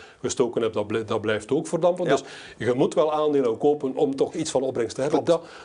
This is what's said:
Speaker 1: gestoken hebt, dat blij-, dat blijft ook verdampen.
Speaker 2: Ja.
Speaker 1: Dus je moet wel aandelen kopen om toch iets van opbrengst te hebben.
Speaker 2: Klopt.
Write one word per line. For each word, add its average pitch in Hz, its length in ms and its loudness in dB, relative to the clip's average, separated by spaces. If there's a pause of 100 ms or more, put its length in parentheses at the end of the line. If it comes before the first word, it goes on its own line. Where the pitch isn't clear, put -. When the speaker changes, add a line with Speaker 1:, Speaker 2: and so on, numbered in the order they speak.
(200)
Speaker 1:
gestoken 120 420 0
hebt, 110 120 0
dat 104 120 -2
blij-, 110 180 -2
dat 110 160 -2
blijft 107 300 -2
ook 156 160 0
verdampen. 175 380 0
Speaker 2:
Ja. 156 60 2
Speaker 1:
Dus 139 120 2 (340)
je 117 180 0
moet 143 200 2
wel 156 180 2
aandelen 143 460 2
kopen 147 380 0
om 135 200 0
toch 139 180 0
iets 165 160 -4
van 127 120 0
opbrengst 120 320 -2
te 131 60 -6
hebben. 151 240 2
Speaker 2:
Klopt. 170 180 2 (220)